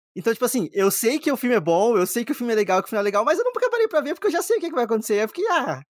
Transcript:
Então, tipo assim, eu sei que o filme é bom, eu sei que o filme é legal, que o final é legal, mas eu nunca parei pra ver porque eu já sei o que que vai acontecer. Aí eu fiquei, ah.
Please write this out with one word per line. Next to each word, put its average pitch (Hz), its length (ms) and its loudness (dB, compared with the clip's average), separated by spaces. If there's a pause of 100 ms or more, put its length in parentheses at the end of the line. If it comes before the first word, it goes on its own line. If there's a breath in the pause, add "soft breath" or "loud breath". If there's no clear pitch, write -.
(160)
Então, 190 160 -2
tipo 226 140 -2
assim, 233 260 -2
eu 196 180 2
sei 240 300 0
que 302 100 0
o 277 60 2
filme 247 220 0
é - 20 4
bom, 180 380 2
eu 180 100 4
sei 240 160 -2
que 247 80 -6
o 269 40 0
filme 240 180 -2
é - 20 2
legal, 190 260 2
que - 40 -12
o - 40 -16
final 214 120 -2
é - 20 -2
legal, 202 220 0
mas 311 120 2
eu 440 60 -2
nunca 494 260 0
parei 453 200 2
pra 311 100 2
ver 277 140 -2
porque 415 140 -4
eu 294 40 2
já 339 100 -2
sei - 160 0
o - 40 -4
que 330 80 -4
que 294 60 -8
vai 240 100 0
acontecer. 220 300 -2
Aí 202 80 0
eu 220 40 -2
fiquei, 359 220 -6
ah. 247 400 -2